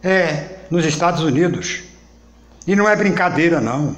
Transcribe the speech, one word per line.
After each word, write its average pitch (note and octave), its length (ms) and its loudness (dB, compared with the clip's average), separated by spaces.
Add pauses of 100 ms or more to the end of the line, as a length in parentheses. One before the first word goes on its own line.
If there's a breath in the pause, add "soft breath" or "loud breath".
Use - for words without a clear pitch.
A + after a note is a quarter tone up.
É, F3 580 0 (100)
nos E3+ 120 2
Estados D#3+ 380 0
Unidos. D#3 640 -2 (800)
E F#3+ 100 2
não G#3 140 4
é G#3 60 4
brincadeira, E3+ 680 2
não. C#3 360 -2